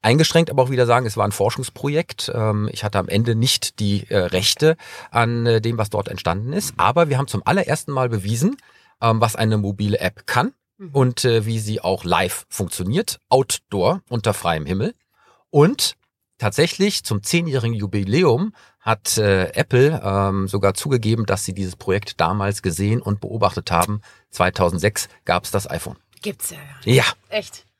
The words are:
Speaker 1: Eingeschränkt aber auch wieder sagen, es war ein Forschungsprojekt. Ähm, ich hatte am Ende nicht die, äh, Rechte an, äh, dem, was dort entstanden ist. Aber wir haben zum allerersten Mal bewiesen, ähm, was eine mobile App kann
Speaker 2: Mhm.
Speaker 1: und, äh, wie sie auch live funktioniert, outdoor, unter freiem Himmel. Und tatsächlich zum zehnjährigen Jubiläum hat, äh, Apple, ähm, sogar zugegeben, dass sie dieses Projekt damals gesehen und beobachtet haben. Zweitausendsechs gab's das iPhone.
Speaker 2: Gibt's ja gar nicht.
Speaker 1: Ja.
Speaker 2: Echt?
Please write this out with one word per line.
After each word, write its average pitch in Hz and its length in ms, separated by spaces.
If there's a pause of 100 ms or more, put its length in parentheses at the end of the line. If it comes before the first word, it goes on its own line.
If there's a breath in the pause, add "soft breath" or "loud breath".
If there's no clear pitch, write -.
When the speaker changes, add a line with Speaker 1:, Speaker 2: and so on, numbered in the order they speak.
Speaker 1:
Eingeschränkt 156 460
aber 135 140
auch 127 60
wieder 123 160
sagen, 120 200
es 107 100
war 104 120
ein 101 40
Forschungsprojekt. - 1000
Ähm, 107 380
ich - 100
hatte 104 160
am 90 100
Ende 117 280
nicht - 420
die, 101 300
äh, 104 80
Rechte 101 600 (340 loud breath)
an, 117 360
äh, 113 140
dem, 117 180
was 107 120
dort 101 180
entstanden 98 460
ist. 202 240
Aber 139 320
wir 131 80
haben 139 100
zum - 160
allerersten - 480
Mal 127 160
bewiesen, 117 480 (460 soft breath)
ähm, 113 180
was 113 160
eine 110 220
mobile 101 420
App - 260
kann 185 280 (240)
Speaker 2:
Mhm. 185 140
Speaker 1:
und, 127 320
äh, 113 220
wie 113 140
sie 107 220
auch 92 220
live 87 440
funktioniert, 98 800
outdoor, 131 800
unter 113 260
freiem 78 320
Himmel. 98 280 (560 soft breath)
Und 160 440 (440)
tatsächlich 170 680
zum 104 180
zehnjährigen 135 540
Jubiläum 113 800 (260 soft breath)
hat, - 380
äh, 95 340
Apple, 131 500
ähm, 98 460
sogar 98 260
zugegeben, 113 520
dass 98 180
sie 95 100
dieses 95 220
Projekt - 440
damals 98 420
gesehen 98 380
und 101 200
beobachtet - 500
haben. 104 300 (300 soft breath)
Zweitausendsechs 90 800 (160 soft breath)
gab's - 280
das 98 180
iPhone. 76 260 (240)
Speaker 2:
Gibt's - 300
ja - 60
gar - 280
nicht. 123 120
Speaker 1:
Ja. - 80 (240)
Speaker 2:
Echt? - 360 (160)